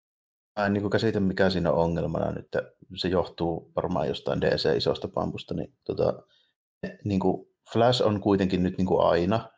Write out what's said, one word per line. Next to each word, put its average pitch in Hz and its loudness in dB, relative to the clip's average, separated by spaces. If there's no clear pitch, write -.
mä 101 2
en, 101 2
niinku, 101 0
käsitä, 107 0
mikä 95 2
siinä 85 0
on 67 2
ongelmana 82 0
nyt, - -10
se 95 -4
johtuu 85 -2
varmaan 85 -2
jostain - -4
D - 2
C 71 0
isosta - -2
pampusta, - -6
niin, 82 -8
tota, - -2
ne, 95 -12
niinku, 92 0
Flash 123 4
on 104 0
kuitenkin 95 2
nyt, 92 -2
niinku, 92 2
aina 87 2